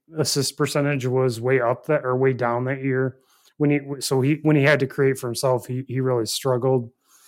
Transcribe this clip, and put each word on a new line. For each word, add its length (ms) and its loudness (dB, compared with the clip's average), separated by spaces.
assist 400 -2
percentage 480 -2
was 340 0
way 220 0
up 240 -2
that, 180 0
or 140 0
way 160 2
down 320 -2
that 180 -6
year. 340 -2
When 120 2
he, 100 2
so 180 0
he, 220 2
when 160 4
he 60 4
had 180 4
to 60 0
create 300 0
for 100 -8
himself, 380 -2
he, 220 -6
he 140 -4
really 240 0
struggled. 680 0